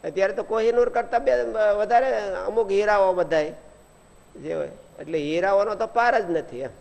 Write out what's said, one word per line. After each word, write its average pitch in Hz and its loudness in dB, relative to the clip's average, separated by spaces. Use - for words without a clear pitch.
અત્યારે 190 -2
તો 202 -4
કોહિનૂર 233 2
કરતા 233 -2
બે 269 2
વધારે 233 2
અમુક 214 0
હીરાઓ 196 4
બધાય 160 0
જે 151 -8
હોય, 147 -6
એટલે 156 -6
હીરાઓનો 190 0
તો 220 -4
પાર 233 2
જ 208 0
નથી 139 -4
એમ. 113 -14